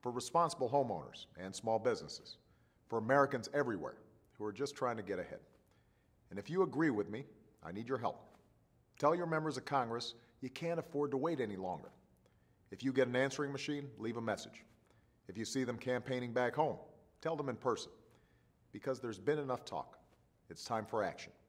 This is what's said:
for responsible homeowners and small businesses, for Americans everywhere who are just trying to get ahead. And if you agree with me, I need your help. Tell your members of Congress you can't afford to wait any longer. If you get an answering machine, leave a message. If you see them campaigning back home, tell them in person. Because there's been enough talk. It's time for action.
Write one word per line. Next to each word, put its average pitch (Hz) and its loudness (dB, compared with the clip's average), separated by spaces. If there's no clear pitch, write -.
for 127 -2
responsible 131 2
homeowners 110 0
and 95 -8
small 113 2
businesses, 101 -2
for 117 0
Americans 135 6
everywhere 107 0
who 104 -8
are 107 -2
just 135 -4
trying 120 0
to 107 -6
get 92 -2
ahead. 82 -8
And 95 -10
if 101 -10
you 185 2
agree 151 2
with 101 2
me, 120 -6
I 80 -10
need 110 -8
your 131 0
help. 113 -2
Tell 147 6
your 175 0
members 156 0
of 127 -8
Congress 120 0
you 131 -6
can't 165 -2
afford 143 0
to 135 2
wait 151 2
any 104 0
longer. 90 -4
If 98 -10
you 131 2
get 127 6
an 123 0
answering 139 2
machine, 143 -4
leave 113 -4
a 117 -4
message. - -2
If 92 -10
you 110 -2
see 131 0
them 117 -4
campaigning 123 -2
back 123 2
home, 151 2
tell 160 0
them 143 -2
in 117 -4
person. - 0
Because 123 -4
there's 113 -6
been 143 2
enough 131 -2
talk. - -8
It's - -12
time 110 -2
for 107 2
action. - -4